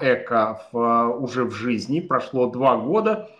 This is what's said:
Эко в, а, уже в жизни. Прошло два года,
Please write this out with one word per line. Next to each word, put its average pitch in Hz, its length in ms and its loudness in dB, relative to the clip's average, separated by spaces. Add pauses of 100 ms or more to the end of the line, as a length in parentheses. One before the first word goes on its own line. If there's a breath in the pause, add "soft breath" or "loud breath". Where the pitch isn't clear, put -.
Эко 117 580 0 (120)
в, 120 80 -6
а, 117 280 2
уже 120 380 -2
в 107 60 -4
жизни. 110 480 -2
Прошло 127 480 0
два 123 300 2
года, 208 520 0 (100 loud breath)